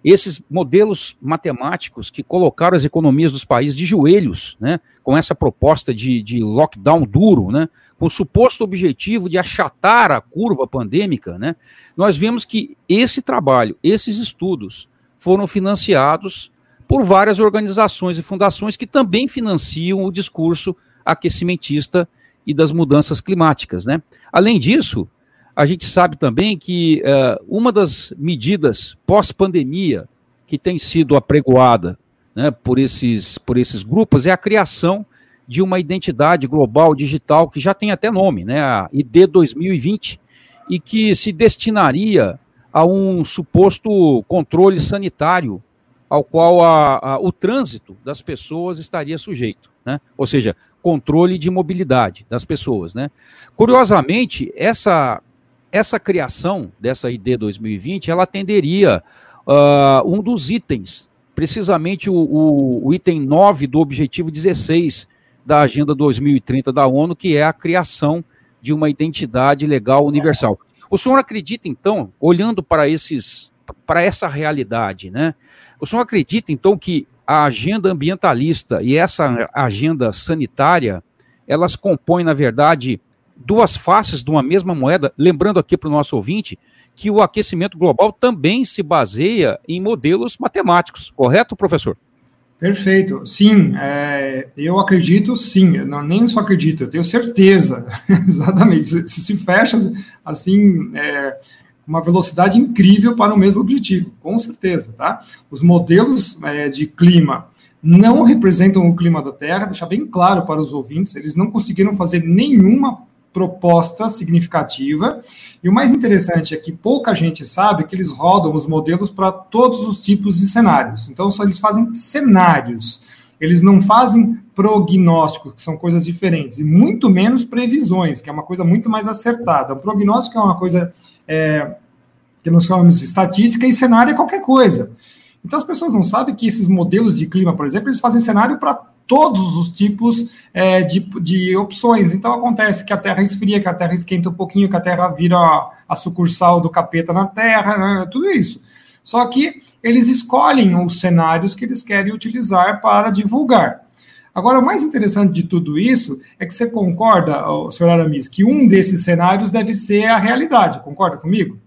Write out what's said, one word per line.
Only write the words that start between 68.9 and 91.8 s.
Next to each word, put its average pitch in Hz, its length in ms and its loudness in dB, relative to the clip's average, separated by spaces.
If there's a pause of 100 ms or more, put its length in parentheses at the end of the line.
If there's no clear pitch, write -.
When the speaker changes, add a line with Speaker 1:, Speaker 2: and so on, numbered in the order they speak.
Speaker 1:
legal 139 400 2
universal. 143 540 0 (320)
O 196 60 0
senhor 262 200 2
acredita, 214 500 -6
então, 151 520 -4
olhando 180 420 0
para 151 260 0
esses, - 640 -6 (360)
para - 140 0
essa 190 260 -2
realidade, 117 800 -6
né? 151 240 -4 (460)
O 147 60 -10
senhor 233 160 -4
acredita, 214 500 -4
então, 190 260 0
que 165 280 -6 (220)
a 151 160 2
agenda 175 480 -2
ambientalista 151 920 -2
e 127 140 0
essa 143 580 -2
agenda 127 600 -2
sanitária, 143 920 -2 (420)
elas 160 300 -2
compõem, 175 480 -2
na 160 100 0
verdade, 135 680 0 (440)
duas 214 300 2
faces 143 480 -2
de 135 60 -8
uma 151 140 0
mesma 175 300 -2
moeda, 143 440 -2
lembrando 180 420 2
aqui - 180 -2
pro 156 120 -8
nosso 147 260 -2
ouvinte 135 420 -6 (380)
que 208 140 -6
o 214 120 2
aquecimento 196 560 -2
global 180 340 2
também 220 520 -2
se 202 200 -6
baseia 147 840 0
em 175 140 -6
modelos 196 560 -2
matemáticos, - 800 -2
correto, 160 400 2
professor? 160 420 -4 (600)